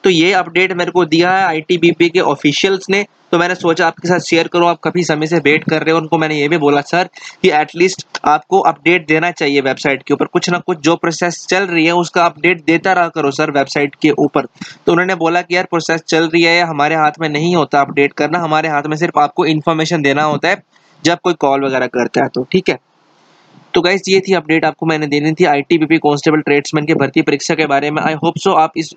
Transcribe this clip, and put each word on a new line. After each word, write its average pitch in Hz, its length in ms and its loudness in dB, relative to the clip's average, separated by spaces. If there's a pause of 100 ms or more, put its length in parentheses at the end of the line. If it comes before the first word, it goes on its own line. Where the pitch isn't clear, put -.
तो 196 60 4
ये 175 240 4
update 180 400 0
मेरे 175 180 -4
को 175 140 2
दिया 165 260 2
है 190 140 2
आईटीबीपी 170 640 0
के 175 100 0
officials 165 720 -2
ने, 196 160 0 (260)
तो 180 60 2
मैंने 175 180 0
सोचा 170 320 0
आपके 165 200 -6
साथ 175 120 2
share 165 280 0
करूँ। 175 200 0
आप 165 120 0
काफ़ी 165 240 -2
समय 156 240 -2
से 170 100 0
wait 147 320 0
कर 156 140 -2
रहे 156 80 0
हो, 165 60 2
उनको 160 200 -2
मैंने 156 220 -2
ये 143 80 0
भी 165 100 0
बोला, 143 240 2
"सर, 180 280 -2 (320)
कि 185 100 4
एटलीस्ट 170 560 -2 (180)
आपको 151 340 2
update 165 480 0
देना 160 240 0
चाहिए 143 300 0
website 131 420 -2
के 147 100 -2
ऊपर, - 120 0
कुछ - 240 -4
ना 175 80 0
कुछ 175 220 -6
जो 160 160 2
process 170 540 -4
चल 190 140 0
रही 170 220 0
है, 170 60 2
उसका 175 340 0
update 160 400 0
देता 165 280 2
रहा 175 140 2
करो 143 240 -2
सर 156 200 -2
website 143 500 -2
के 151 80 4
ऊपर।" 147 360 0 (400)
तो 175 60 2
उन्होंने 180 240 2
बोला 170 260 0
कि, 175 140 -6
"यार, 180 80 0
process 165 380 -4
चल 165 220 0
रही 165 200 2
है, 170 200 4
हमारे 151 320 0
हाथ 151 160 2 (100)
में 156 80 -4
नहीं 160 260 0
होता 143 260 2
update 143 320 0
करना, 156 260 -2
हमारे 156 300 -2
हाथ 143 180 -2
में 151 100 -4
सिर्फ 165 200 -2
आपको 147 280 0
information 160 560 0
देना 143 220 2
होता 151 260 -2
है 202 140 -4 (420)
जब 170 180 2
कोई 180 100 0
call 139 320 0
वगैरह 131 220 -2
करता 120 360 -2
है 117 60 -2
तो, 127 220 -6
ठीक 185 180 0
है।" 135 80 -2 (960)
तो 170 80 4
guys, 185 260 0
ये 190 120 4
थी 190 140 -2
update 160 320 0
आपको 160 200 -4
मैंने 156 220 -2
देनी 147 240 0
थी 175 140 2
आईटीबीपी 151 520 2
Constable 151 400 2
Tradesman 147 480 0
की 160 80 0
भर्ती 139 280 0
परीक्षा 156 340 -2
के 156 100 0
बारे 139 260 0
में। 156 100 -4
I 156 80 -2
hope 160 380 -2
so 185 80 2
आप 160 220 2
इस, 160 200 -8